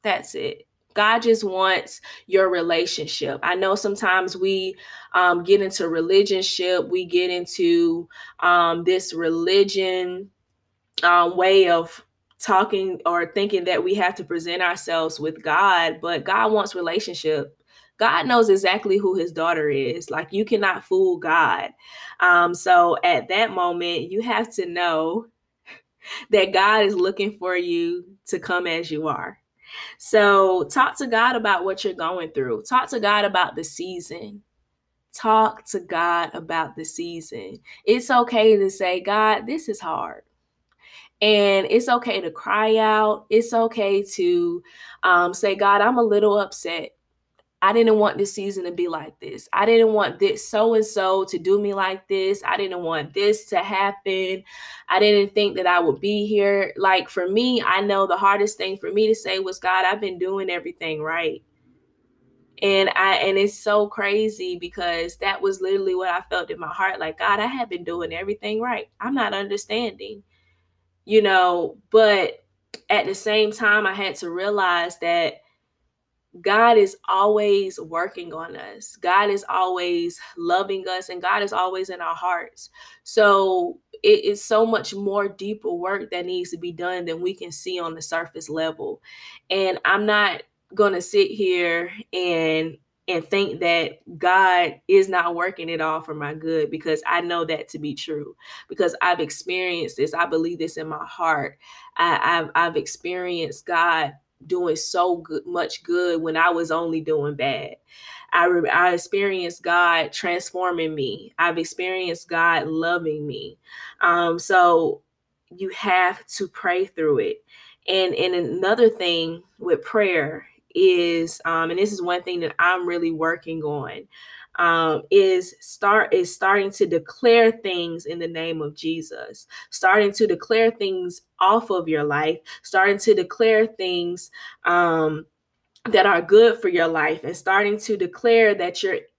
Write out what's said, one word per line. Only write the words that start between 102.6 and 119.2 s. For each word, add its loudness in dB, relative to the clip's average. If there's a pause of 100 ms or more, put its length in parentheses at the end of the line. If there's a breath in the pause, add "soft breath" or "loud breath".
experienced -6
God 0 (340)
doing -2
so 0
good, -10
much -6
good -2
when -4
I 4
was -2
only -4
doing -2
bad. -4 (580 loud breath)
I 4
re-, 0
I 4
experienced -4
God 2
transforming -4
me. -8
I've 0
experienced -6
God 0
loving -4
me. -12 (420 loud breath)
Um, 2
so 4 (480)
you -10
have 0
to -8
pray -2
through 0
it. -4 (420 soft breath)
And, 0
and -2
another 2
thing -2 (160)